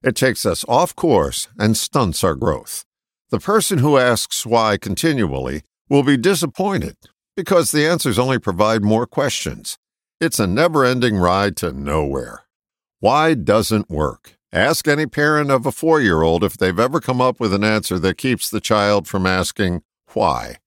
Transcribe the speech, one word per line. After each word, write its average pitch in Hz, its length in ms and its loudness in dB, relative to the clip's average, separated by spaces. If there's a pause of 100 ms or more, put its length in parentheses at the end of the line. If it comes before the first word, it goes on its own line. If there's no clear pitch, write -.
It 127 120 0
takes 131 300 0
us 90 240 -2
off 147 260 2
course 90 540 0 (100)
and 107 160 2
stunts - 480 -2
our 85 120 2
growth. - 500 -6 (460)
The 110 100 -2
person 202 380 0
who 143 180 4
asks 123 480 0
why 110 320 2
continually 80 880 -4 (260)
will 143 140 4
be 135 160 2
disappointed 175 800 -2 (380)
because 175 360 0
the 151 160 2
answers 151 320 0
only 127 200 0
provide 104 460 0
more 110 220 2
questions. - 720 -6 (420)
It's 160 180 -2
a 104 80 2
never-ending 127 720 2
ride 92 420 2
to 85 140 -4
nowhere. 69 680 -4 (560)
Why 151 340 2
doesn't 110 560 0
work. 76 480 -6 (160)
Ask 123 340 0
any 151 200 0
parent 147 440 0
of 127 140 2
a 131 80 -2
four-year-old 87 720 2
if - 140 -2
they've 92 200 0
ever 127 220 0
come 127 220 -2
up 127 180 0
with 104 140 0
an 101 100 0
answer 107 360 0
that 92 180 -2
keeps - 320 -4
the 107 100 -4
child 104 480 0
from 92 180 -2
asking 92 560 -2 (300)
why. 65 540 -2